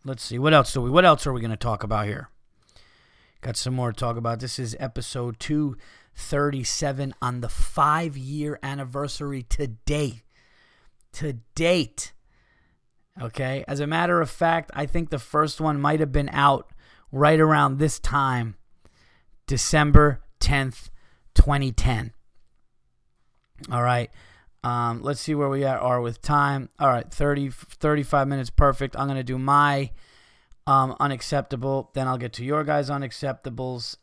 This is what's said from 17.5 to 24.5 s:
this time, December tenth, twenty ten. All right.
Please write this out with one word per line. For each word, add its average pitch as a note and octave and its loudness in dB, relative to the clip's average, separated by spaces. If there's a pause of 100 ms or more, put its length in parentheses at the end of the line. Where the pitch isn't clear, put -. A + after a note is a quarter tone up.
this D3+ 0
time, B2+ 0 (920)
December D3 6 (180)
tenth, C3+ 0 (420)
twenty C#3 6
ten. A#2 0 (1600)
All A#2+ 0
right. A#2+ 0 (520)